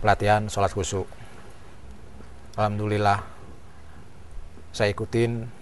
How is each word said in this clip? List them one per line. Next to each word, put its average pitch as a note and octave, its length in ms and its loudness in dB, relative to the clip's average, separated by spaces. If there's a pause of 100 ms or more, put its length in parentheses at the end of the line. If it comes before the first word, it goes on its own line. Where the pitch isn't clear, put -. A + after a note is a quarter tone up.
pelatihan G#2 480 6
sholat G2 240 2
khusyuk. F#2+ 320 0 (1500)
Alhamdulillah, G#2 640 4 (1500)
saya G#2 160 4
ikutin A#2 560 2 (160)